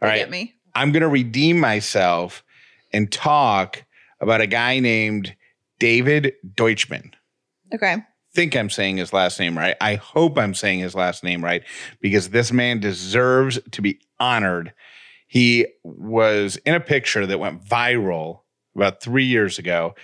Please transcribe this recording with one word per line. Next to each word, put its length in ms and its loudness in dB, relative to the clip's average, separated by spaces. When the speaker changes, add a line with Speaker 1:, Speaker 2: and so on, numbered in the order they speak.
Speaker 1:
All 80 0
Speaker 2:
They 60 2
Speaker 1:
right. 60 2
Speaker 2:
get 100 -6
me. 240 -10
Speaker 1:
I'm 160 0
gonna 180 2
redeem 520 2
myself 800 0
and 200 0
talk 720 0
about 200 2
a 60 0
guy 340 0
named 540 0
David 540 2
Deutschman. 580 -2
Speaker 2:
Okay. 220 -2
Speaker 1:
Think 220 0
I'm 140 -2
saying 260 -2
his 160 -6
last 260 2
name 180 -2
right. 260 -2
I 140 0
hope 420 0
I'm 160 0
saying 260 -2
his 140 -6
last 280 -2
name 220 -4
right 180 -2
because 300 0
this 220 0
man 280 0
deserves 800 0
to 100 -8
be 180 -2
honored. 540 -2
He 400 4
was 800 0
in 100 2
a 60 0
picture 460 -2
that 120 -2
went 260 -6
viral 760 -2
about 280 0
three 220 0
years 340 0
ago. 460 -2